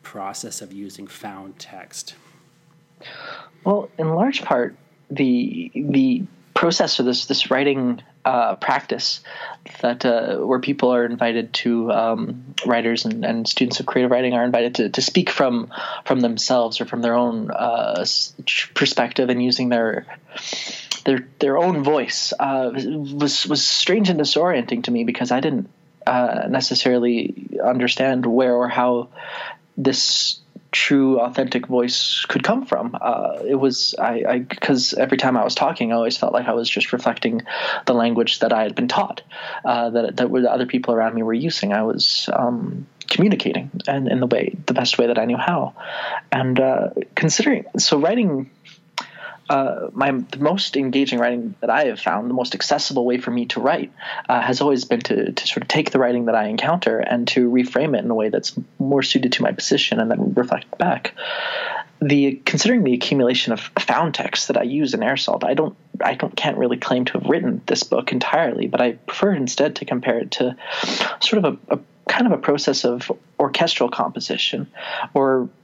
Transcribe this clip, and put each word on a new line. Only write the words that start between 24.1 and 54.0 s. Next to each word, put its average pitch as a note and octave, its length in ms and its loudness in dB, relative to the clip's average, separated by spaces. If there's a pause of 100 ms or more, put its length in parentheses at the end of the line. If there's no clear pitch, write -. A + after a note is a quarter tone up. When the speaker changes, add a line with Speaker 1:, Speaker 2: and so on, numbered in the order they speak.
Speaker 2:
disorienting C#3 640 0
to C3 80 -2
me A#2 120 0
because A#2+ 280 -2
I A#2+ 80 2
didn't C3 280 -2 (440)
uh, B2 360 0 (120)
necessarily A#2+ 560 2 (580)
understand B2+ 520 0
where B2 360 4
or B2 60 0 (120)
how B2 280 2 (680)
this - 640 0 (320)
true, C3+ 480 4
authentic B2+ 480 -2
voice - 640 0
could - 120 0
come B3+ 220 0
from. - 200 -2 (240)
Uh, - 440 0
it C3+ 120 2
was, - 340 0
I, A#2 140 0 (200)
I, - 20 2 (300)
'cause B2+ 280 2 (120)
every C3 180 2
time B2+ 180 2
I - 20 2
was A#2+ 120 0
talking, B2+ 360 0
I A#2 40 2
always A#2 260 0
felt - 160 0
like B2 100 0
I A2+ 140 0
was A#2 160 -2
just - 160 0
reflecting A#2 480 -2 (440)
the B2+ 80 2 (100)
language A#2 360 2
that A2+ 140 2
I A2 100 2
had G#2 100 -2
been B2 140 -2
taught, - 340 -2 (440)
uh, A#2+ 300 0
that, A#2 220 0
that B2 120 2
were, B2+ 180 2
the A#2 100 4
other B2 160 0
people B2 200 0
around A2+ 240 2
me A2+ 60 0
were A2+ 160 0 (100)
using. G2+ 240 -2
I G#2+ 100 2
was, - 460 0 (120)
um, B2 460 -4 (280)
communicating D#3+ 540 2 (180)
and C#3 200 -2
in B2 160 2
the B2 120 0
way, G2 200 -2 (100)
the B2+ 160 -2
best - 160 0
way A#2+ 100 4
that A#2+ 120 2
I A2 60 0
knew A#2+ 240 0
how. E3+ 240 -2 (580)
And, B2+ 280 0
uh, C3 300 2 (260)
considering, A3 500 2 (120)
so - 220 2
writing, D#3+ 500 2 (1000)
uh, C3+ 420 0
my, C3+ 180 2 (260)
the C3+ 40 -10 (120)
most F#3+ 260 -2
engaging C3 420 2
writing A#2+ 400 0
that A#2 100 -2
I B2+ 120 4 (100)
have G#2 80 -8
found, G#2 300 -2
the B2 40 -2 (100)
most B2 120 -6
accessible C#3 540 0
way B2 80 2
for B2+ 140 -4
me B2 160 -2
to - 120 -6
write, C#3+ 320 0 (380)